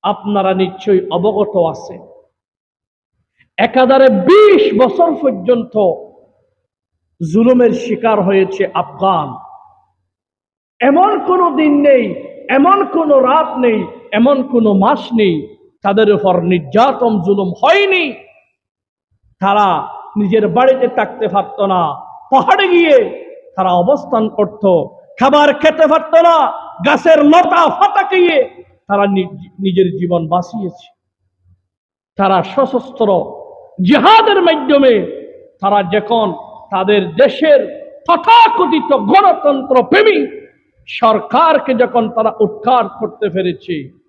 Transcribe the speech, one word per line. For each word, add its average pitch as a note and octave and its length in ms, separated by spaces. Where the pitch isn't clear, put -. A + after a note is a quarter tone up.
আপনারা G3 520
নিশ্চয়ই F#3 560
অবগত F#3+ 460
আছেন, D3 460
একাধারে C4 500
বিশ F#4 540
বছর D4+ 360
পর্যন্ত A3+ 640
জুলুমের A#3 380
শিকার G#3+ 520
হয়েছে F#3+ 520
আফগান। F3 540
এমন E4 400
কোনো F4+ 300
দিন C#4+ 300
নেই, C4 340
এমন F4 360
কোনো D4+ 360
রাত C4 380
নেই, A3+ 260
এমন C4 300
কোনো A3+ 300
মাস G3 420
নেই F#3 420
তাদের G3+ 320
উপর F3+ 280
নির্যাতন G#3 800
জুলুম G3 300
হয়নি। F#4 500
তারা G3 480
নিজের G#3 320
বাড়িতে B3+ 400
থাকতে G#3+ 400
পারত G3 320
না, F3+ 340
পাহাড়ে G4 380
গিয়ে D#4 560
তারা F#3 160
অবস্থান A3 560
করত, - 360
খাবার C#4+ 340
খেতে D#4 320
পারত D#4+ 280
না, E4 220
গাছের D4 380
লতা E4+ 460
ফাতা G4 320
খেয়ে F4 600
তারা G3+ 200
নিজ-, F3+ 520
নিজের F#3 380
জীবন E3+ 320
বাঁচিয়েছে। F3+ 580
তারা F#3+ 260
সশস্ত্র B3+ 680
জিহাদের F#4+ 600
মাধ্যমে C#4 520
তারা G3+ 220
যখন G#3+ 520
তাদের F#3+ 440
দেশের C#4 460
তথাকথিত F4+ 840
গণতন্ত্র C4+ 880
প্রেমী G4 440
সরকারকে C4 880
যখন A#3+ 360
তারা A3 300
উৎখাত A3 460
করতে G#3+ 300
পেরেছে F3+ 460